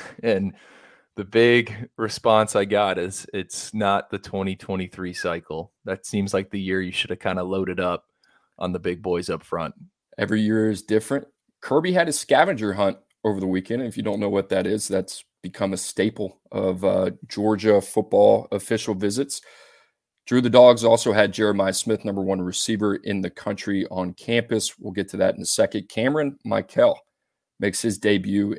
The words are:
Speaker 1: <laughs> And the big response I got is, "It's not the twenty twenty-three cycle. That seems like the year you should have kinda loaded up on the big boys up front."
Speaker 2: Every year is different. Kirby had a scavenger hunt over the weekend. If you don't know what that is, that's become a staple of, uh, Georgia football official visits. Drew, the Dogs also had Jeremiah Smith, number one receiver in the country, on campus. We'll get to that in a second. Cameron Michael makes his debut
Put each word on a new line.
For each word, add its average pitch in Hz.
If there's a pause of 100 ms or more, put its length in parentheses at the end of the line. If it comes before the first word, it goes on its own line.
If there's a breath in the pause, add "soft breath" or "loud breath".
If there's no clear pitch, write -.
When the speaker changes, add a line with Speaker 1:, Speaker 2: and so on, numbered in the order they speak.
Speaker 1:
<laughs> -
And 98 (640 soft breath)
the 107
big 117
response 110
I 101
got 101
is, 90
"It's -
not 101
the 104
twenty 95
twenty-three 92
cycle. 85 (140)
That 95
seems 98
like 98
the 101
year 95
you 92
should -
have 92
kinda 92
loaded 92
up 90 (520)
on 90
the 90
big 90
boys 90
up 82
front." 80 (420)
Speaker 2:
Every 107
year 110
is 101
different. 110 (340)
Kirby 160
had 170
a 147
scavenger 135
hunt 98 (260)
over 104
the 95
weekend. 95
If 113
you 110
don't 104
know 104
what 98
that 95
is, 104
that's - (160)
become 95
a 92
staple 104 (100)
of, 95
uh, 95 (160)
Georgia 104
football 104
official 107
visits. 104 (840 soft breath)
Drew, 123
the 120
Dogs 123
also 117
had 101
Jeremiah 98
Smith, 110
number 98
one 95
receiver 101
in 101
the 90
country, 98
on 90
campus. 117
We'll -
get 95
to 92
that 95
in 98
a 85
second. -
Cameron 139
Michael 107 (600)
makes 101
his 107
debut 101